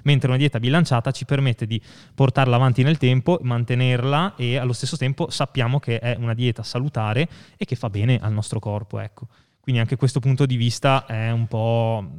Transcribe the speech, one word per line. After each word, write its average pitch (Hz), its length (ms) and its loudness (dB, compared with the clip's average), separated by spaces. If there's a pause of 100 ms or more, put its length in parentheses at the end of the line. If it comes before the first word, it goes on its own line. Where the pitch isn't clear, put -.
Mentre 139 240 2
una 127 80 2
dieta 139 240 0
bilanciata 131 500 2
ci - 140 -6
permette 135 420 0
di 113 140 -4 (340)
portarla 131 400 4
avanti 127 300 4
nel 156 140 4
tempo, 131 440 2
mantenerla 123 920 0
e 123 220 -2
allo 123 140 -2
stesso 135 240 -6
tempo 139 340 -2
sappiamo 131 500 -2
che 117 180 -4
è 120 180 -2
una 117 180 -4
dieta 117 280 -2
salutare 123 680 -2 (280)
e 214 80 -6
che - 100 -4
fa 117 160 -6
bene 110 320 0
al 107 100 -2
nostro 107 280 -4
corpo, 104 400 -8
ecco. 107 260 -14 (340)
Quindi 123 200 0
anche 113 160 0
questo 131 240 0
punto 135 260 2
di 127 100 0
vista 120 500 2
è 113 240 -2
un 117 180 0
po', 113 560 0 (140)